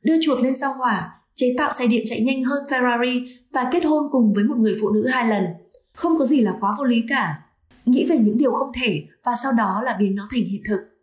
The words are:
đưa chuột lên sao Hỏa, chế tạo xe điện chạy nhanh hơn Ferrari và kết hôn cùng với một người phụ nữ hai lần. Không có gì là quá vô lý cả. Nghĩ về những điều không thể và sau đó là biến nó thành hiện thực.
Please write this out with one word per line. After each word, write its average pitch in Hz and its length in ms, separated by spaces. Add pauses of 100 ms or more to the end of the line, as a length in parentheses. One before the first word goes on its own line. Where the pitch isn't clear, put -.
đưa 320 180
chuột 254 220
lên 262 140
sao 269 160
Hỏa, 226 380 (240)
chế 247 220
tạo - 220
xe 247 80
điện 226 180
chạy 220 160
nhanh 262 220
hơn 277 260
Ferrari 247 580 (260)
và 247 180
kết 330 120
hôn 302 280
cùng 226 220
với 202 100
một 269 140
người 214 240
phụ 208 120
nữ 214 140
hai 254 200
lần. 202 160 (500)
Không 330 260
có 269 60
gì 269 160
là 214 180
quá 202 180
vô 285 60
lý 233 260
cả. 202 320 (440)
Nghĩ 247 200
về 320 120
những 220 200
điều 262 140
không 269 200 (100)
thể 190 220 (220)
và 240 60 (120)
sau 269 140
đó 202 280
là 214 140
biến 196 160
nó 202 160
thành 240 120
hiện 196 240
thực. 208 120 (240)